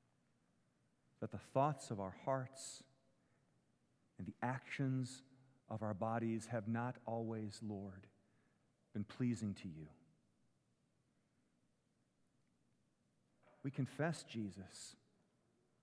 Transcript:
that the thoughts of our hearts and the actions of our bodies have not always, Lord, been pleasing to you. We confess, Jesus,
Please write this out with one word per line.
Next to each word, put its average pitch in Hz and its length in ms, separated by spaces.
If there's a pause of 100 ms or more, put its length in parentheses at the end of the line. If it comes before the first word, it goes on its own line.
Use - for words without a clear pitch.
(1200)
that 110 140
the 101 60
thoughts - 520
of 110 80
our 95 160 (100)
hearts - 600 (1300)
and 92 80
the - 140
actions 131 840 (440)
of 110 140
our 107 120
bodies 113 520
have 110 220
not 120 280 (100)
always, 113 540
Lord, 101 460 (840)
been 104 120
pleasing 110 500
to - 140
you. 78 200 (3750)
We 139 80
confess, 143 500
Jesus, 95 720 (840)